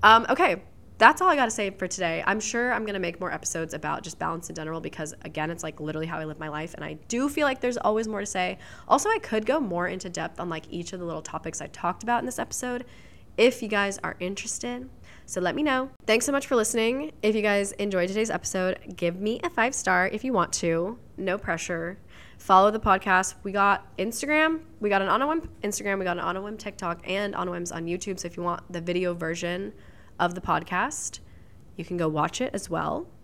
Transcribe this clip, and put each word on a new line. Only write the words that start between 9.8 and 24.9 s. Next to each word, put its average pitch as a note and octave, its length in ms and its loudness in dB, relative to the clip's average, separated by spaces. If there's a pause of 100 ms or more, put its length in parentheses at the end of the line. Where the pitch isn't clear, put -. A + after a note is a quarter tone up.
into F#3 200 -6
depth E3+ 320 -6
on, F3 80 -6
like, D#3+ 220 -6
each E3+ 220 -8
of F#3 80 -8
the F3 60 -6
little D#3+ 160 -6
topics - 380 -8
I - 80 -10
talked - 340 -4
about A#3 180 2
in A#3+ 60 -4
this B3 120 -6
episode B3 460 -6 (520)
if A#3+ 260 6
you A3 60 -6
guys G3+ 360 0
are - 160 -6
interested. A#3+ 680 -8 (380)
So - 140 -4
let F3+ 160 0
me D4 60 0
know. C4+ 280 2 (160)
Thanks A3+ 180 4
so C#4+ 80 0
much C#4 140 0
for - 80 0
listening. A#3+ 680 0
If G#3+ 140 2
you G#3+ 80 0
guys G3+ 300 2
enjoyed F#3+ 360 0
today's G#3+ 220 0
episode, - 480 -2 (180)
give E3+ 240 -2
me G#3+ 220 0
a E4+ 80 -4
five B3 240 2
star F#3 340 2
if G#3+ 140 -4
you C4 100 -2
want F3+ 220 2
to. F3 440 0 (180)
No F#3 200 -2
pressure. E3+ 640 -4 (400)
Follow G3 320 10
the G#3+ 80 -2
podcast. F#3+ 640 4
We G3 80 -6
got G3+ 480 2
Instagram. D4+ 640 2 (180)
We G#3 100 -2
got G3 140 4